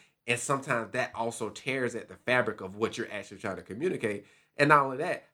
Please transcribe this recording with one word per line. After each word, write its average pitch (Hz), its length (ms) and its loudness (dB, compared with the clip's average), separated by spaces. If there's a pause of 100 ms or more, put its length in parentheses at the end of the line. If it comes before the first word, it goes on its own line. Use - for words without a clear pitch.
(280)
And 120 120 2
sometimes 131 520 -2
that 127 220 -2
also 113 360 -4
tears 127 440 -4
at 104 140 -8
the 92 80 -16
fabric 120 460 0
of 95 160 -10
what 110 200 0
you're 117 140 -6
actually 101 260 -10
trying 95 200 -4
to 87 40 -12
communicate. 113 640 -4 (320)
And 147 120 6
not 147 140 10
only 131 140 -2
that, 156 360 -4